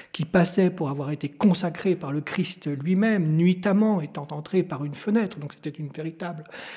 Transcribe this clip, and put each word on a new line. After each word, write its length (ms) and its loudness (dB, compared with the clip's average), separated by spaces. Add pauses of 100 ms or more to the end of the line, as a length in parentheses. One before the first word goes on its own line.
(120)
qui 140 -6
passait 440 4
pour 200 -2
avoir 220 -4
été 180 -6
consacrée 680 2
par 160 -6
le 80 -2
Christ 480 -4
lui-même, 720 2
nuitamment 640 4
étant 300 -8
entrée 320 0
par 200 -6
une 120 -6
fenêtre. 440 0
Donc 140 -10
c'était 160 -12
une 200 -8
véritable, 540 -10 (340)